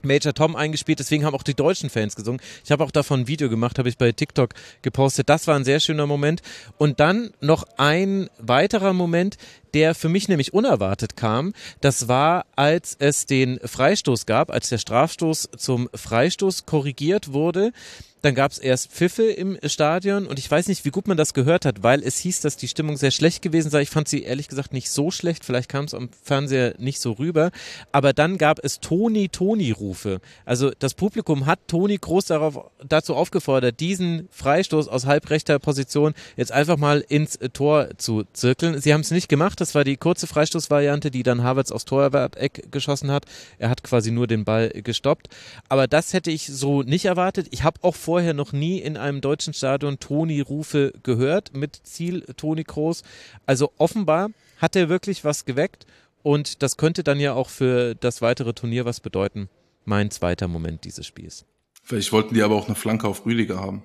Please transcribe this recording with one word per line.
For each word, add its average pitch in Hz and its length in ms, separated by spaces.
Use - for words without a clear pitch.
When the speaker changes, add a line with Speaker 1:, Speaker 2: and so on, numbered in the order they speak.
Speaker 1:
Major 139 320
Tom 156 200
eingespielt, 156 460
deswegen 147 240
haben 151 100
auch 135 80
die 139 120
deutschen 151 360
Fans 107 240
gesungen. 110 260
Ich - 60
habe 147 140
auch 135 80
davon 139 280
ein 120 60
Video 147 220
gemacht, 113 300
habe 127 100
ich 117 100
bei 120 140
TikTok - 380
gepostet. 135 480
Das 160 180
war 151 80
ein 139 80
sehr 139 160
schöner 151 260
Moment. 147 360
Und 147 240
dann 202 300
noch 151 240
ein 185 520
weiterer 185 540
Moment, 175 440
der 156 220
für 160 140
mich 196 180
nämlich 151 260
unerwartet 113 600
kam. 120 380
Das 135 260
war, 147 480
als 151 460
es 143 260
den 131 380
Freistoß 135 600
gab, 117 240
als - 180
der 120 100
Strafstoß 160 760
zum 123 360
Freistoß 147 760
korrigiert 147 680
wurde. 170 400
Dann 143 120
gab's 135 240
erst 127 320
Pfiffe 180 340
im 196 320
Stadion 185 600
und 135 140
ich - 100
weiß 160 160
nicht, 190 180
wie 143 60
gut - 160
man 190 120
das 156 140
gehört 147 320
hat, 104 200
weil 127 180
es 135 160
hieß, 185 220
dass 147 160
die 127 100
Stimmung 151 300
sehr 135 160
schlecht - 280
gewesen 156 300
sei. 147 120
Ich 147 80
fand 156 180
sie 147 160
ehrlich 135 240
gesagt 135 240
nicht 131 180
so 151 220
schlecht, - 320
vielleicht 123 240
kam's 143 260
am 123 140
Fernseher 135 540
nicht 127 220
so 120 120
rüber, 160 380
aber 139 220
dann 170 220
gab 156 280
es - 160
„Toni, 208 480
Toni“-Rufe. 107 920
Also 127 320
das - 180
Publikum 165 520
hat 165 220
Toni 196 300
Kroos 185 260
darauf, 151 340
dazu 156 260
aufgefordert, 135 640
diesen 175 540
Freistoß 151 560
aus 127 180
halbrechter 147 540
Position 147 540
jetzt 123 140
einfach 147 280
mal 147 280
ins 151 320
Tor 147 460
zu 107 340
zirkeln. 143 480
Sie 147 120
haben's 151 200
nicht 180 160
gemacht, 160 320
das 160 160
war 143 80
die 139 140
kurze 170 280
Freistoßvariante, 147 840
die 127 100
dann 120 220
Havertz 131 260
aufs - 140
Torwart-Eck 135 880
geschossen 143 400
hat. 143 140
Er 113 120
hat - 140
quasi 113 260
nur 120 160
den 107 180
Ball 110 260
gestoppt, - 580
aber 135 180
das - 260
hätte 170 200
ich 156 140
so 139 360
nicht 135 220
erwartet. 180 480
Ich - 100
hab - 220
auch 180 100
vorher 165 220
noch 143 180
nie 160 260
in 156 180
einem 139 240
deutschen 151 320
Stadion 139 460
Toni-Rufe 147 920
gehört 131 540
mit 147 260
Ziel 175 400
Toni 156 280
Kroos. 156 380
Also 135 320
offenbar 175 520
hat - 180
er 175 120
wirklich 185 360
was 151 200
geweckt 139 400
und 147 400
das 135 140
könnte 165 260
dann 143 180
ja 139 140
auch 127 160
für 123 460
das - 260
weitere 117 320
Turnier 117 320
was 120 140
bedeuten. 98 480
Mein 104 260
zweiter 90 380
Moment 82 360
dieses - 200
Spiels. - 400
Speaker 2:
Vielleicht 107 300
wollten 110 220
die 110 80
aber 104 120
auch 101 120
eine 107 100
Flanke 110 320
auf 98 180
Rüdiger 104 340
haben. 98 240